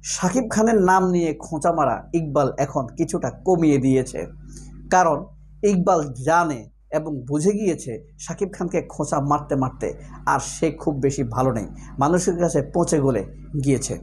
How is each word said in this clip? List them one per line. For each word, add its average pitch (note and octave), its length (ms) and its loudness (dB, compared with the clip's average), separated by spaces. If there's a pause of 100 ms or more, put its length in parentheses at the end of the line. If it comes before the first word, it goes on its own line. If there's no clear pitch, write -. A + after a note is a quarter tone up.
শাকিব F#3+ 460 0
খানের A3 320 2
নাম F#3 300 6
নিয়ে F3 260 2
খোঁচা E3 340 -2
মারা C#3+ 240 2 (180)
ইকবাল D3 340 2 (100)
এখন C#3 260 -2 (120)
কিছুটা E3 340 -2 (140)
কমিয়ে E3 340 4
দিয়েছে, C3 420 2 (680)
কারণ E3 280 6 (460)
ইকবাল F#3 380 4 (220)
জানে D#3+ 360 2 (320)
এবং D#3 200 -2 (140)
বুঝে D3+ 280 0
গিয়েছে F#3 380 -2 (280)
শাকিব F#3 320 -6
খানকে F3+ 360 -2
খোঁচা D3+ 340 -2
মারতে C#3+ 340 0
মারতে C3 320 -2 (380)
আর C#3 220 2
সে - 200 -2 (100)
খুব D#3 220 -2
বেশি C3+ 300 0
ভালো B2+ 240 0
নেই, G2+ 140 -4 (320)
মানুষের E3+ 380 2
কাছে E3+ 220 2 (120)
পচে E3+ 280 2
গলে C3 220 2 (360)
গিয়েছে। C3 460 0